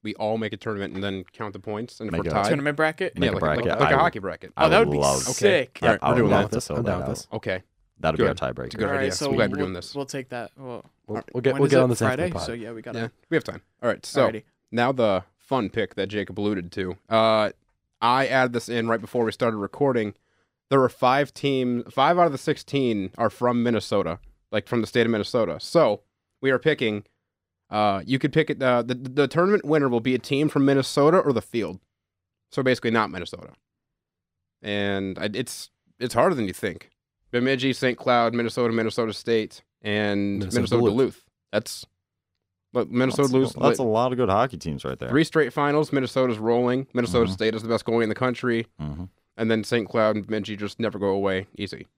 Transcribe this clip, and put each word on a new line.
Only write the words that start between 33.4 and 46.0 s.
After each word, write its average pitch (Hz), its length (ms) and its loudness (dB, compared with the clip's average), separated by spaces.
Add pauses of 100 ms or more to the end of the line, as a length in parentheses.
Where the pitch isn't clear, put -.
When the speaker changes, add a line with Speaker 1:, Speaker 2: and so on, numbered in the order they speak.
Speaker 1:
And 101 560 -2
I, 107 140 -4
it's, - 380 -8 (280)
it's 123 160 -6
harder 165 200 4
than 117 120 -2
you 90 60 -4
think. - 380 -8 (400)
Bemidji, 127 420 0
Saint 123 260 0
Cloud, 120 360 2
Minnesota, 117 380 0
Minnesota 113 400 -2
State, 110 500 -2 (180)
and 101 600 0
Speaker 4:
Minnesota 98 160 -6
Speaker 1:
Minnesota 98 240 2
Speaker 4:
Duluth. 110 160 2
Speaker 1:
Duluth. 123 280 -2 (260)
That's, - 360 -6 (840)
look, 120 180 -2
Minnesota 127 320 0
Speaker 2:
That's, 131 100 2
Speaker 1:
Duluth. 131 220 4
Speaker 2:
that's - 240 2
a 135 40 -2
Speaker 1:
li- 120 60 0
Speaker 2:
lot 120 240 2
of 123 60 -4
good 120 100 2
hockey 104 300 2
teams 73 260 -6
right 65 140 -6
there. 62 100 -8
Speaker 1:
Three 156 160 2
straight 147 280 0
finals. 147 400 0
Minnesota's 127 460 0